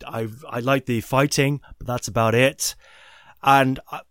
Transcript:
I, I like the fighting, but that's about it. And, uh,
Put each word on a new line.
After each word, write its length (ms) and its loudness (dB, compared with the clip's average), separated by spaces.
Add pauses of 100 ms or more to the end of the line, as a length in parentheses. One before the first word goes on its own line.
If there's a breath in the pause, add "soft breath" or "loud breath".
I, 220 -8 (220)
I 100 -8
like 260 0
the 140 -2
fighting, 640 0 (160 soft breath)
but 100 -16
that's 220 -6
about 260 2
it. 400 2 (640 soft breath)
And, 380 4 (100)
uh, 100 -12 (120)